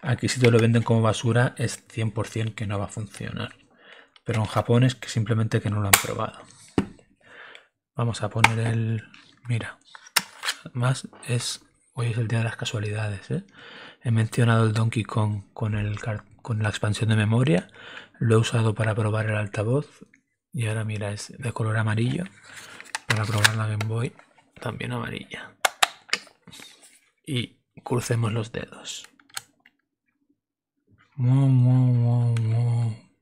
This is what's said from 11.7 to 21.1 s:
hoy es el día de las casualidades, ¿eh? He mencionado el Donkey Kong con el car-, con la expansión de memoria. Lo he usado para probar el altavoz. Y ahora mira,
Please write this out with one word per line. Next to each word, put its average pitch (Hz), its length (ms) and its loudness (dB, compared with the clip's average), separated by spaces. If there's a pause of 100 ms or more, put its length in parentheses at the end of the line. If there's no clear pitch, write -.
hoy 117 180 -2
es 107 60 -2
el 113 100 0
día 117 100 0
de 113 60 0
las 110 120 -4
casualidades, 104 760 -6
¿eh? 160 140 -4 (560)
He 117 120 0
mencionado 113 520 4
el 110 80 2
Donkey 113 300 0
Kong 104 500 -2
con 107 220 -4
el 104 240 -2
car-, 107 260 -6 (160)
con 107 220 -4
la 104 60 2
expansión 107 400 -2
de 110 80 4
memoria. 123 520 4 (520)
Lo 110 160 6
he - 20 8
usado 110 380 2
para 110 180 0
probar 107 320 0
el 107 100 -2
altavoz. 110 720 -2 (460)
Y 113 160 -2
ahora 110 160 -2
mira, 104 260 -4